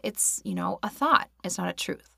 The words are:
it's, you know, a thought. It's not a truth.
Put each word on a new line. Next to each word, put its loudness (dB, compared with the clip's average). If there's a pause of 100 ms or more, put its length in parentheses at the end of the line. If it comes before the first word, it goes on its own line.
it's, 0
you -2
know, -2
a -4
thought. 4 (140)
It's -4
not -2
a -2
truth. -6